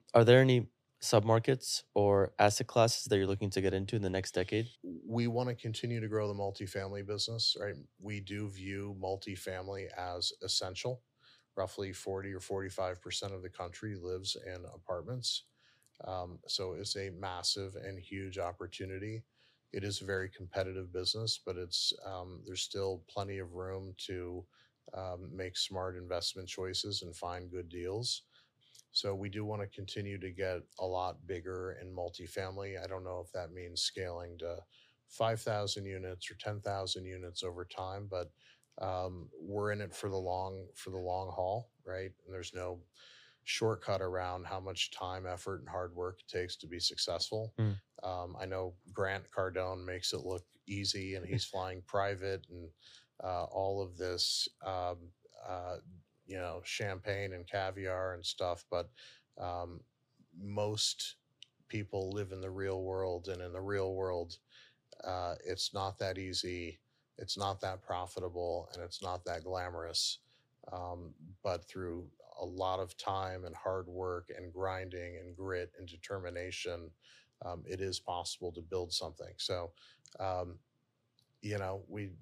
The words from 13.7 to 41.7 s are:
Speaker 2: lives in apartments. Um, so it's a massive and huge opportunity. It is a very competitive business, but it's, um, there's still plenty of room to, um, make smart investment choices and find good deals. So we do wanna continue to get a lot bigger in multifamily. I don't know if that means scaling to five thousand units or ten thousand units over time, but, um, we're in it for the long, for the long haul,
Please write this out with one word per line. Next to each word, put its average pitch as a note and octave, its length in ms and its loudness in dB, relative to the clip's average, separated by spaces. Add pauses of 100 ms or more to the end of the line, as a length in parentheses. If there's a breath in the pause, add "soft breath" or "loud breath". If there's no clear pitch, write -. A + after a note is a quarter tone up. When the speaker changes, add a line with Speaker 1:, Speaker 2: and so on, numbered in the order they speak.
Speaker 2:
lives F#2 400 -2
in F2+ 300 -8
apartments. F2+ 800 -4 (600)
Um, F2+ 440 -4
so F#2 240 0
it's G2 240 -4
a G2 140 -4
massive F#2+ 680 -2
and F#2+ 200 -8
huge F#2+ 420 -6
opportunity. F#2+ 840 -4 (500)
It G2+ 120 -4
is G2+ 160 0
a F#2+ 40 -10
very F#2+ 240 0
competitive F#2 640 -4
business, G2 460 0
but F#2 180 -6
it's, F2+ 360 0 (120)
um, F#2 400 -6
there's F#2 180 -4
still F#2+ 460 0
plenty G2 300 -4
of F2 160 -6
room F#2+ 440 -6
to, F2+ 460 -4 (500)
um, F#2 400 -6
make F#2 220 -4
smart F#2 400 -2
investment F2+ 520 -2
choices F#2+ 540 -2
and E2+ 140 -10
find F2+ 360 -4
good F2+ 160 -6
deals. F#2 540 -2 (680 soft breath)
So G2+ 240 2
we G2 140 -2
do G#2 160 -2
wanna G#2 240 -2
continue G2+ 500 -6
to F#2 140 -4
get F2+ 300 0 (180)
a F#2 60 0
lot F2+ 400 0
bigger F#2 540 -4
in F#2 140 -10
multifamily. F#2 880 -4
I F#2 60 -6
don't F#2+ 160 -4
know F2+ 160 -4
if F2+ 120 -10
that F2 200 -4
means F2 300 -4
scaling F2 560 -4
to E2+ 260 -4 (420 soft breath)
five A2+ 340 2
thousand G#2 460 0
units F#2 440 -6
or A2 40 -14
ten G#2 260 -4
thousand F#2+ 440 -2
units F2+ 400 -6
over F2 200 -4
time, F#2+ 440 -6
but, F2+ 240 -2 (460 soft breath)
um, F#2 540 -2
we're G2+ 380 0
in G#2 100 0
it G2 140 -6
for - 160 -2
the F#2+ 60 0
long, F#2 580 -2
for - 160 -10
the F#2+ 80 -4
long F#2 320 0
haul, F#2+ 420 0 (120)